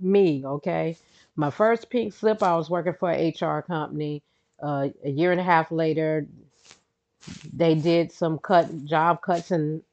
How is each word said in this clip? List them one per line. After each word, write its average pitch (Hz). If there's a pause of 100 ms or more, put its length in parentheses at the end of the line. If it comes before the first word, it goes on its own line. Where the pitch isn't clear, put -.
me, 185
okay? 160 (400)
My 147
first 226
pink 220
slip, 214
I 175
was 160
working 170
for 180
a 160
H 156
R 151
company. 151 (400)
Uh, 143 (120)
a 143
year 160
and 175
a 180
half 165
later, 156 (1300)
they 165
did 165
some 160
cut, 165
job 160
cuts, 175
and 156 (120)